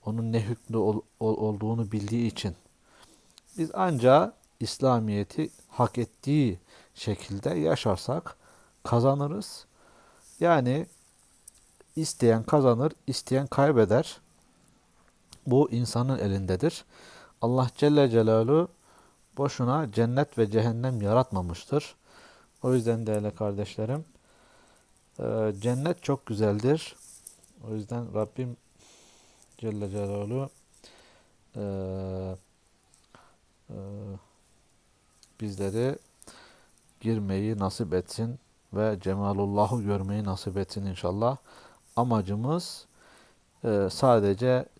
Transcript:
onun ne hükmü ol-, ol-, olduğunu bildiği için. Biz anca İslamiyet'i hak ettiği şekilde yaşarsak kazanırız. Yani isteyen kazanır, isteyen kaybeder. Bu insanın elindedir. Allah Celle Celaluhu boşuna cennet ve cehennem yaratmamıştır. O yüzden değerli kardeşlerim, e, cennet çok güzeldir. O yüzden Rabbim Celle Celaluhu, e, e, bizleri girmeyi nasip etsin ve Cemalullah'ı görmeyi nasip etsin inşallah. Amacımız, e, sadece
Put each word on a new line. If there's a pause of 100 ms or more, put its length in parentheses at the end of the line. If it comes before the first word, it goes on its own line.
onun
ne
hükmü
ol-, (180)
ol-,
olduğunu
bildiği
için. (1000)
Biz
anca (260)
İslamiyet'i (200)
hak
ettiği (360)
şekilde
yaşarsak (460)
kazanırız. (720)
Yani (1080)
isteyen
kazanır, (140)
isteyen
kaybeder. (1300)
Bu
insanın
elindedir. (560)
Allah
Celle
Celaluhu (680)
boşuna
cennet
ve
cehennem
yaratmamıştır. (680)
O
yüzden
değerli
kardeşlerim, (1120)
e,
cennet
çok
güzeldir. (720)
O
yüzden
Rabbim (1000)
Celle
Celaluhu, (1040)
e, (2000)
e, (1700)
bizleri (1080)
girmeyi
nasip
etsin (340)
ve
Cemalullah'ı
görmeyi
nasip
etsin
inşallah. (580)
Amacımız, (800)
e,
sadece (140)